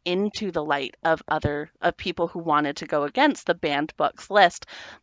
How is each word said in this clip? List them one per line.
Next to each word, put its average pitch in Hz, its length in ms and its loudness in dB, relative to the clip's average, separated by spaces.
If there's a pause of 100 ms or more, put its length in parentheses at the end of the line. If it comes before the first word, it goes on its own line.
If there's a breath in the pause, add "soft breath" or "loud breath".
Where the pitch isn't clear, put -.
into 196 460 -2
the 160 140 -4
light 143 400 -4
of 160 240 2
other, 147 420 -2 (100)
of 175 160 0
people 170 300 -4
who 170 140 -6
wanted 147 380 0
to - 80 -10
go 147 180 0
against 254 420 0
the 170 80 2
banned 151 420 -2
books - 340 -4
list, 196 360 4 (360 loud breath)